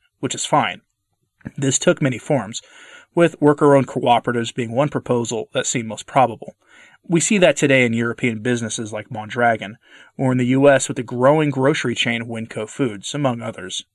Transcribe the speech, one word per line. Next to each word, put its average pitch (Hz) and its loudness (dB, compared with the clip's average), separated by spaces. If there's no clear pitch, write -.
which - -6
is - -8
fine. 113 -2
This 135 0
took - 2
many 127 0
forms, 113 -4
with 170 2
worker-owned 147 4
cooperatives 120 0
being 117 -6
one 139 0
proposal 120 -4
that 127 -2
seemed 117 -4
most 107 -12
probable. 113 0
We - 2
see - 2
that 170 4
today 135 4
in 117 0
European 117 -2
businesses 113 -4
like 107 -12
Mondragon, 110 -2
or 131 0
in 127 0
the 123 0
U 135 4
S 135 4
with - -8
the 131 -6
growing 139 2
grocery 131 0
chain 117 -4
Winco 113 -8
Foods, 104 -6
among 131 -2
others. 95 -10